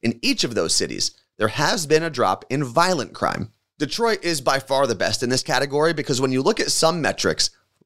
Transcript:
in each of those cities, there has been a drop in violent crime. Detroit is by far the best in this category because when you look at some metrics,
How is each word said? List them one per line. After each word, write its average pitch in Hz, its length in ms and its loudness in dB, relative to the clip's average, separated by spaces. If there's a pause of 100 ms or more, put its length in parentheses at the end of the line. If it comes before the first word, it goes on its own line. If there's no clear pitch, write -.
in 117 180 -2
each 240 220 0
of 123 100 -2
those 85 220 0
cities, - 360 -2 (280)
there 107 80 2
has 151 400 0
been 156 160 4
a 165 60 -4
drop 117 420 0
in 139 120 0
violent 147 500 0
crime. - 380 -4 (280)
Detroit 214 440 0
is 165 180 -2
by 135 180 0
far 135 260 0
the 113 80 0
best 90 300 -2
in 120 60 -2
this 127 120 0
category 147 520 0
because 143 280 -2
when 131 100 0
you 131 120 0
look 220 160 2
at - 120 -2
some 165 300 2
metrics, 95 480 0 (360)